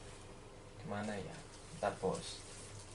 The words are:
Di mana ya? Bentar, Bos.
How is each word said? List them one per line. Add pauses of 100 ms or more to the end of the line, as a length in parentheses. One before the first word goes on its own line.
(760)
Di
mana
ya? (360)
Bentar,
Bos. (520)